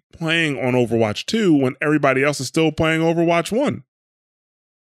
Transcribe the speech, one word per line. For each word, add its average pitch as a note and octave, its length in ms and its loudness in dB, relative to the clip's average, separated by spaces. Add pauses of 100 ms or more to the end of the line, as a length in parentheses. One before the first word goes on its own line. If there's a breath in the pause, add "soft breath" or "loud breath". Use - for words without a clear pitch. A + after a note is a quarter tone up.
(120)
playing D#3+ 460 -2
on B2 160 -2
Overwatch A2+ 520 0
two G#3 300 2
when B2+ 240 0
everybody C#3+ 440 0
else D3 160 -2
is B2+ 80 -8
still D#3+ 240 0
playing D#3+ 300 0
Overwatch E3+ 540 0
one. A3 280 -2 (1000)